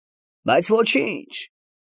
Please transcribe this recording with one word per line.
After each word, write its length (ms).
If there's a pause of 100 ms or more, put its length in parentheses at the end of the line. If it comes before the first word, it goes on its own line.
(460)
բայց 220
ոչինչ, 680 (540)